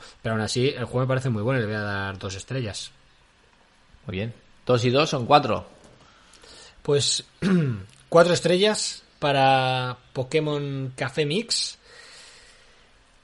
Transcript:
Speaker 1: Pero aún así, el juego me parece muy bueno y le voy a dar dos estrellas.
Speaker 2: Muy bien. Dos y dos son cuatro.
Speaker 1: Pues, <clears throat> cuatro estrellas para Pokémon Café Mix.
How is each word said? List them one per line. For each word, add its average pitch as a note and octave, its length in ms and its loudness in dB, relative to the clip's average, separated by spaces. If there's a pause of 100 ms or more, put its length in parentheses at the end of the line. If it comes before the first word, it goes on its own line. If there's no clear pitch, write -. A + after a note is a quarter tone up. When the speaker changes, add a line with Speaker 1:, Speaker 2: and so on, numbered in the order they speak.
(220)
Speaker 1:
Pero A2+ 140 -4
aún G#2+ 60 0
así, B2 280 0
el B2+ 160 -6
juego B2 160 -2
me C3 60 0
parece C3 220 0
muy G#2+ 140 -2
bueno C3 160 0
y A#2 40 0
le G#2 40 -2
voy G#2+ 80 -4
a G#2+ 60 -4
dar G2 360 -6
dos F#2+ 180 -10
estrellas. A2 560 -8 (1160)
Speaker 2:
Muy G2 80 -10
bien. A2 180 -6 (320)
Dos B2 200 2
y B2+ 40 4
dos C#3+ 200 2
son C3 160 -4
cuatro. A2+ 400 4 (1160)
Speaker 1:
Pues, - 440 0 (160)
<clears throat> D3 680 -2
cuatro E3+ 240 8
estrellas F#3 680 0 (160)
para C3 800 2 (160)
Pokémon C#3 840 -4
Café C#3+ 300 -4
Mix. F#3 520 -4 (1500)